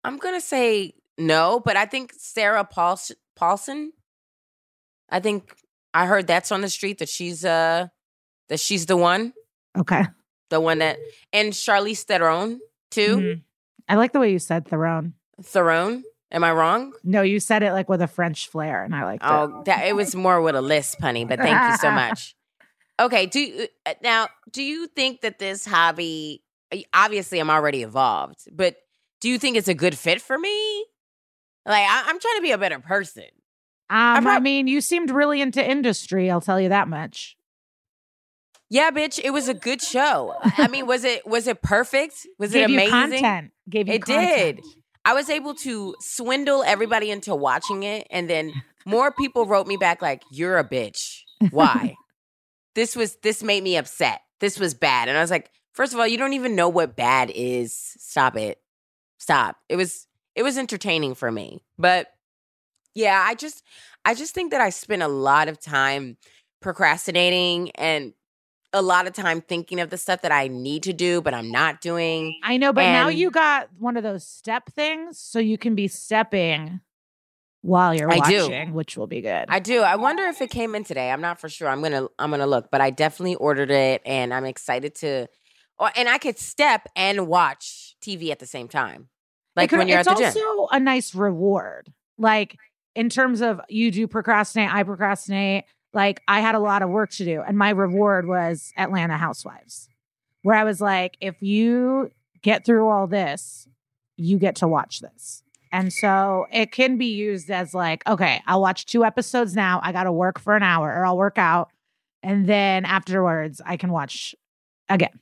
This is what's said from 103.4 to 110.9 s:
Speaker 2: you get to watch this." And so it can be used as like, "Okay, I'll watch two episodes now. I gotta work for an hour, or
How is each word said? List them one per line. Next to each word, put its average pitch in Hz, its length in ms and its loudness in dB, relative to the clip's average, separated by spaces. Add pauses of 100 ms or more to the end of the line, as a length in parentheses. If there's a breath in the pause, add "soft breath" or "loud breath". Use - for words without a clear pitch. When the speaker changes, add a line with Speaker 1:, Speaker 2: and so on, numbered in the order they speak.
Speaker 2:
you 180 200 2
get 180 180 2
to 170 120 2
watch - 320 -2
this." - 420 -20 (300)
And 185 200 -2
so 190 600 2
it 220 180 0
can 254 280 2
be 247 80 -2
used 202 440 -4
as 180 220 -4
like, 170 340 -2
"Okay, 170 400 0
I'll 190 140 2
watch 190 240 2
two 233 220 2
episodes 226 500 -2
now. 185 260 2
I 180 100 -4
gotta 180 200 0
work 180 260 0
for 208 160 -4
an 208 80 -4
hour, 165 260 2
or 180 180 -2